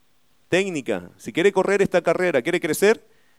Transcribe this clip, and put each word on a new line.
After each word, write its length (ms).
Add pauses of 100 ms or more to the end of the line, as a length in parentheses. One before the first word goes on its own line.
(480)
Técnica, 680
si 160
quiere 200
correr 280
esta 220
carrera, 400
quiere 180
crecer, 460 (320)